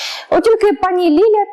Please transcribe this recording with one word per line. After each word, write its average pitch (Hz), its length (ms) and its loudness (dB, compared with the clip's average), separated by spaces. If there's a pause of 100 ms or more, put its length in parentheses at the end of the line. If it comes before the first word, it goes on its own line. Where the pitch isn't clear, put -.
(320)
От - 120 2
тільки 415 300 2
пані 359 360 -2
Ліля 403 440 2